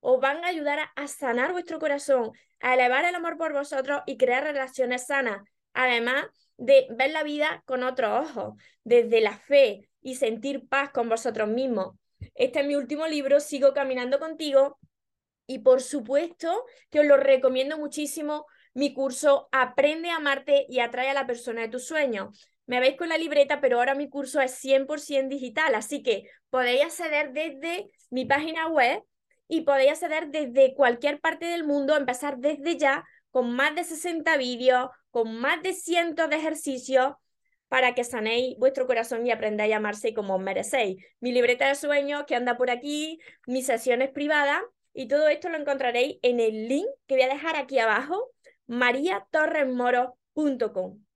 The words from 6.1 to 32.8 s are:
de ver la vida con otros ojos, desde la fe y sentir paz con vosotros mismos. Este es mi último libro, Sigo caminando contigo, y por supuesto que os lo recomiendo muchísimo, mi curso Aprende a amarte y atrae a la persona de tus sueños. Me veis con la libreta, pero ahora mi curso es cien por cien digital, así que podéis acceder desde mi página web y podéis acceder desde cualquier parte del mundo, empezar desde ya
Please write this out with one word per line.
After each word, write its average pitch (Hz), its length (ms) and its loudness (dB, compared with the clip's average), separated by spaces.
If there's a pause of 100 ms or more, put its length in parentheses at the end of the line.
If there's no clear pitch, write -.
de 262 320 6
ver 254 200 0
la 311 120 -4
vida 294 420 -4
con 254 180 -4
otros 254 480 -2
ojos, 214 240 -10 (300)
desde 226 380 4
la 208 160 0
fe 262 500 4 (140)
y 254 140 -10
sentir 240 520 -4
paz 277 220 0
con 233 180 -2
vosotros 220 400 -2
mismos. 226 480 -2 (380)
Este 254 260 0
es 277 60 0
mi 285 100 0
último 285 300 -4
libro, 285 340 2
Sigo 277 320 2
caminando 262 480 -2
contigo, 294 580 0 (680)
y 262 140 -10
por 254 220 6
supuesto 320 800 -2 (260)
que 294 100 2
os 294 60 6
lo 285 100 10
recomiendo 269 600 2
muchísimo, 294 680 -6 (260)
mi 269 200 -2
curso 269 600 0
Aprende 294 580 0
a 339 60 -2
amarte 285 520 0
y 254 120 -2
atrae 247 300 -2
a 277 40 -2
la 269 120 -2
persona 233 360 -8
de 226 60 -6
tus 247 180 -10
sueños. 240 600 -4 (200)
Me 247 140 -2
veis 269 160 2
con 339 140 -6
la 320 80 0
libreta, 294 420 2
pero 247 180 4
ahora 254 160 2
mi 285 140 -4
curso 277 320 -4
es 262 120 0
cien 269 340 2
por 302 140 -6
cien 269 280 -2
digital, 269 460 -2
así 233 280 -4
que 208 280 -2 (200)
podéis 254 320 2
acceder 302 500 -2
desde 320 580 -6 (200)
mi 247 140 -4
página 320 440 0
web 294 340 2 (440)
y 320 140 -2
podéis 277 300 4
acceder 311 380 -4
desde 269 460 4
cualquier 277 460 2
parte 320 240 -4
del 339 200 -2
mundo, 285 300 2
empezar 269 440 -2
desde 285 400 0
ya 277 260 2 (260)